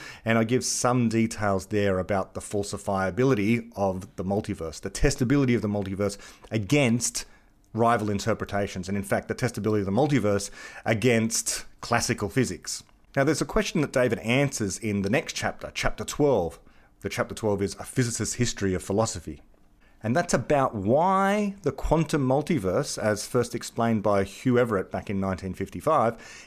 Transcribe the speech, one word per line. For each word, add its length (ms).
and 140
I 60
give 200
some 440
details 580
there 320
about 340
the 80
falsifiability 1300
of 420
the 80
multiverse, 560
the 80
testability 680
of 60
the 60
multiverse 480
against 760
rival 340
interpretations, 800
and 80
in 80
fact, 220
the 80
testability 460
of 60
the 60
multiverse 560
against 800
classical 500
physics. 540
Now, 80
there's 180
a 20
question 360
that 120
David 280
answers 580
in 240
the 80
next 240
chapter, 400
chapter 300
twelve. 560
The 100
chapter 240
twelve 260
is 140
A 100
Physicist's 520
History 380
of 80
Philosophy. 600
And 140
that's 180
about 440
why 840
the 100
quantum 520
multiverse, 800
as 240
first 260
explained 520
by 180
Hugh 340
Everett 360
back 180
in 80
nineteen 360
fifty-five, 920